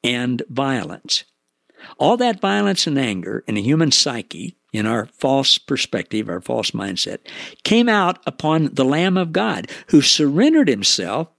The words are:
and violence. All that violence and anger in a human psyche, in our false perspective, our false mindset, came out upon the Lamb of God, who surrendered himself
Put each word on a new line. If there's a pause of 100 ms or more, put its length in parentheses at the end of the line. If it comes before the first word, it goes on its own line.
and
violence. (720)
All
that
violence
and
anger
in
a
human
psyche, (160)
in
our
false
perspective,
our
false
mindset, (440)
came
out
upon
the
Lamb
of
God, (180)
who
surrendered
himself (100)